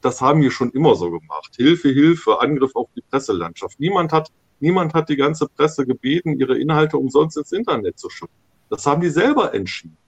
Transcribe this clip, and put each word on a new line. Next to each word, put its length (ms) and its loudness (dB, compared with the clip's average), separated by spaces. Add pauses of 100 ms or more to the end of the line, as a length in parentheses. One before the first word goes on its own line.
das 180 -2
haben 220 4
wir 80 4
schon 220 -4
immer 240 4
so 140 -4
gemacht. 460 -12
Hilfe, 320 2
Hilfe, 540 2
Angriff 340 0
auf 180 -6
die 60 -12 (100)
Presselandschaft. 720 -6
Niemand 320 -2
hat, 160 0 (320)
niemand 320 0
hat 160 0
die 80 0
ganze 320 0
Presse 380 -2
gebeten, 520 -2
ihre 200 0
Inhalte 400 0
umsonst 400 0
ins 140 -8
Internet 460 -4
zu 120 -12
schütten. 240 -18 (340)
Das 160 -8
haben 160 0
die 80 0
selber 460 2
entschieden. 420 -8 (120)